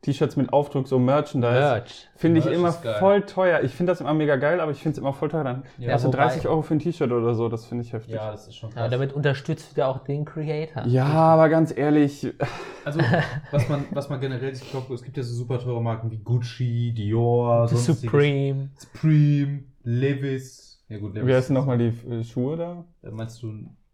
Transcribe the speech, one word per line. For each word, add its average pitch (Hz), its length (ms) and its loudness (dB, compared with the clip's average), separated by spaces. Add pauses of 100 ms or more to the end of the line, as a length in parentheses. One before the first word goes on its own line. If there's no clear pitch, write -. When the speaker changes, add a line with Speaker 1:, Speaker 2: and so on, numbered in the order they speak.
Speaker 1:
T-Shirts 143 360 -2
mit 131 140 0
Aufdruck, 143 380 0
so 131 100 2
Merchandise, 127 540 2
Speaker 2:
Merch. 131 640 0
Speaker 1:
finde 165 240 4
ich 147 60 0
Speaker 3:
Merch 160 100 0
Speaker 1:
immer 175 140 2
Speaker 3:
ist - 120 -6
geil. 110 160 -4
Speaker 1:
voll 196 280 4
teuer. 180 380 2
Ich 123 100 -2
finde 175 180 0
das 175 80 -2
immer 147 140 0
mega 151 220 2
geil, 151 240 0
aber 156 120 -2
ich - 100 -8
find's 156 160 -2
immer 135 140 -2
voll 147 160 -4
teuer. 156 160 -2
Dann 131 200 -6 (120)
Speaker 3:
Ja. 123 160 -4
Speaker 1:
hast 123 120 2
du 131 40 4
Speaker 2:
Wobei 131 100 2
Speaker 1:
dreißig 139 300 2
Euro 156 140 2
für 160 120 -2
ein 151 40 2
T-Shirt 151 340 0
oder 117 220 2
so, 117 160 0
das 113 160 -8
finde 120 180 -6
ich 117 80 -12
heftig. 113 220 -10
Speaker 3:
Ja, 107 180 -6
das - 160 -16
ist - 80 -20
schon 110 140 -12
Speaker 2:
Ja, - 60 -14
Speaker 3:
krass. 117 140 -2
Speaker 2:
damit 135 220 -2
unterstützt 147 640 -2
du 151 60 0
ja 131 60 2
auch 127 100 -4
den 143 260 -6
Creator. 156 640 -6
Speaker 1:
Ja, 127 200 2
aber 160 440 6
ganz 160 260 2
ehrlich. 143 560 2 (520)
Speaker 3:
Also, 147 140 -4 (520)
was 143 180 0
man, 139 240 -2
was 139 160 -6
man 135 120 -6
generell 131 340 -4
sich - 180 -14
kauft, 131 180 -8
es 117 120 -8
gibt - 160 -10
ja 131 40 -4
so 120 120 -6
super 120 260 -4
teure 120 220 -4
Marken 113 280 -4
wie 107 80 -10
Gucci, 120 760 -2
Dior, 117 720 2
sonstiges. 120 340 2
Speaker 2:
Supreme. 139 720 2
Speaker 3:
Supreme, 147 880 2 (200)
Levi's. 131 1040 -4
Ja 107 100 -12
gut, 98 160 -8
Levi's 117 140 0
Speaker 1:
Wie 131 60 6
heißen 131 220 2
Speaker 3:
ist 127 40 2
Speaker 1:
nochmal 127 180 0
die, 117 80 2 (240)
äh, 113 140 -4
Schuhe 127 320 -4
da? 170 280 -10 (180)
Speaker 3:
Äh, - 80 -16
meinst 113 320 -12
du 107 240 -12 (280)